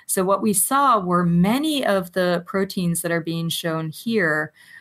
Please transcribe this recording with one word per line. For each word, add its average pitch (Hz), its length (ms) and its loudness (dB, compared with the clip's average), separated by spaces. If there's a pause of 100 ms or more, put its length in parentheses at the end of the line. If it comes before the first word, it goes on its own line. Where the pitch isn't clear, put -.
So - 180 -2
what 196 200 2
we 214 100 4
saw 269 460 2
were 180 260 2
many 233 580 2
of 190 280 0
the 180 340 0
proteins 190 560 -2
that 170 100 -2
are 165 100 0
being 165 280 -4
shown 160 400 -4
here, 160 640 -2 (280)